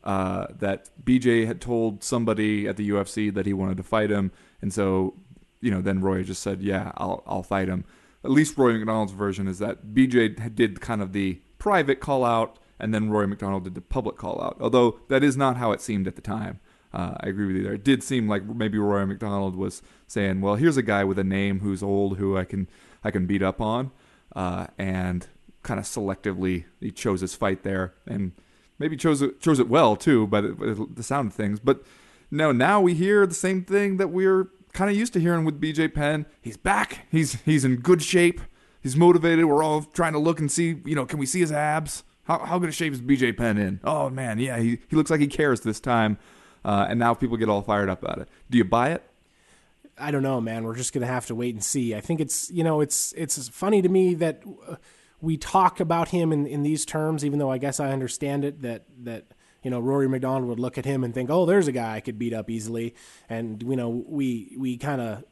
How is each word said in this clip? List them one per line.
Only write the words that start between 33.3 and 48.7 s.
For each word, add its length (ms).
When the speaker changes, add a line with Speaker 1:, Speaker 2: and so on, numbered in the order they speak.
Speaker 1:
same 280
thing 340
that 100
we're 400
kinda 200
used 200
to 60
hearing 240
with 160
B 140
J 160
Penn. 360
He's 160
back. 540
He's, 300
he's 240
in 120
good 240
shape. 380
He's 140
motivated. 500
We're 180
all 180
trying 320
to 60
look 200
and 100
see, 360
you 100
know, 100
can 140
we 60
see 160
his 100
abs? 520
How, 160
how 200
good 100
a 20
shape 220
is 80
B 160
J 160
Penn 240
in? 260
Oh 260
man, 300
yeah, 180
he, 300
he 80
looks 160
like 80
he 80
cares 340
this 200
time. 360
Uh, 240
and 100
now 140
people 240
get 100
all 140
fired 260
up 160
about 140
it. 100
Do 80
you 80
buy 260